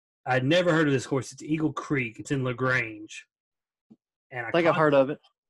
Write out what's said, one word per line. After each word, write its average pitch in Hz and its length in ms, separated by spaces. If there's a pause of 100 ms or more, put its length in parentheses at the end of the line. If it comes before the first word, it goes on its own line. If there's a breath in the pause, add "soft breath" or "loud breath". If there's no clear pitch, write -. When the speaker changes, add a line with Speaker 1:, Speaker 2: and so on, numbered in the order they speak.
(260)
Speaker 1:
I'd 127 180
never 170 280
heard 156 160
of 143 40
this 127 140
course. 131 260
It's 131 100
Eagle 156 300
Creek. 123 460
It's 104 140
in 135 120
LaGrange. 120 800 (1080)
And 123 120
I 113 40
Speaker 2:
I 113 40
think 170 140
I've 160 80
Speaker 1:
con- 151 60
Speaker 2:
heard 151 140
of 135 160
it. - 80 (320)